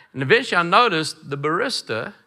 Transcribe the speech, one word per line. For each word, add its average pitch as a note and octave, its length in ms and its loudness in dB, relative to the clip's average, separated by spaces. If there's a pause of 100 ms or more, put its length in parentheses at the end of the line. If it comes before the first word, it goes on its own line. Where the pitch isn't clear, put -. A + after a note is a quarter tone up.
(120)
and C3 100 -6
eventually G3+ 360 2
I F3 60 4
noticed E3+ 680 0
the C#3+ 80 -6
barista, D#3 720 -4 (140)